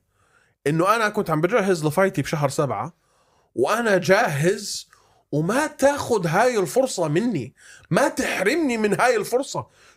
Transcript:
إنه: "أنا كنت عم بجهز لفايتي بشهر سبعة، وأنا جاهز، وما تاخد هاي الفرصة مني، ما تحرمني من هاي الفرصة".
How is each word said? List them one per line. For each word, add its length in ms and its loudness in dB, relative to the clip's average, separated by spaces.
إنه: 280 2
"أنا 140 0
كنت 200 -4
عم 120 0
بجهز 440 0
لفايتي 360 2
بشهر 280 -2
سبعة، 440 -4
وأنا 420 0
جاهز، 920 0
وما 360 0
تاخد 600 0
هاي 320 2
الفرصة 480 0
مني، 480 -2
ما 180 2
تحرمني 720 -2
من 240 0
هاي 160 4
الفرصة". 500 -4